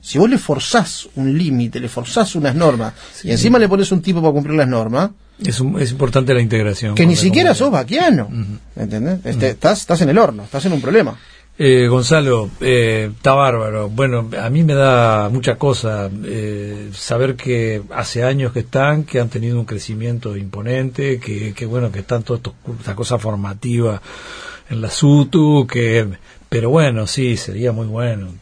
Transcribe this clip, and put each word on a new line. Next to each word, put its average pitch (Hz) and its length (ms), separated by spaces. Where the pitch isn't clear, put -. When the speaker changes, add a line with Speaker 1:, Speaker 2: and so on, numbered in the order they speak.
Speaker 1:
Si - 180
vos 214 100
le 262 80
forzás - 760
un 135 220
límite, 127 420
le 123 80
forzás 123 480
unas 143 200
normas, 127 380
Speaker 2:
Sí. - 160
Speaker 1:
y - 20
encima 233 260
le 214 120
pones 196 220
un 185 100
tipo 175 200
para 160 120
cumplir 147 240
las 139 100
normas, 123 440
Speaker 2:
Es 139 220
un, 131 200
es 123 100
importante 131 420
la 123 80
integración 107 520
Speaker 1:
que 110 100
Speaker 2:
con 165 60
Speaker 1:
ni 175 60
Speaker 2:
la - 60
Speaker 1:
siquiera 247 320
Speaker 2:
comunidad. - 120
Speaker 1:
sos 285 60
vaquiano, 180 540
Speaker 2:
Ujú. 104 560
Speaker 1:
¿entendés? 110 420
Este, 120 220
Speaker 2:
Ujú. - 0
Speaker 1:
estás, 156 340
estás 170 220
en 156 80
el 160 80
horno, 117 260
estás 139 220
en 185 80
un 143 80
problema. 131 360
Speaker 2:
Eh, 127 300
Gonzalo, 123 600
eh, 113 560
está 135 200
bárbaro. 113 520
Bueno, 120 420
a 113 80
mí 156 140
me 151 100
da 120 560
mucha 123 260
cosa, 110 540
eh, 104 680
saber 123 420
que 117 460
hace 120 320
años 135 280
que 123 100
están, 147 440
que 131 160
han 120 80
tenido 117 300
un 117 60
crecimiento 110 680
imponente, 123 840
que, 107 340
que 120 120
bueno, 117 260
que 95 80
están 117 240
todos 120 160
estos 107 220
cu-, 120 180
esta 98 160
cosa 120 240
formativa 107 840
en 113 120
la 110 80
sutu, 147 800
que 113 400
pero 117 160
bueno, 127 380
sí, 123 300
sería 113 340
muy 113 160
bueno. 110 400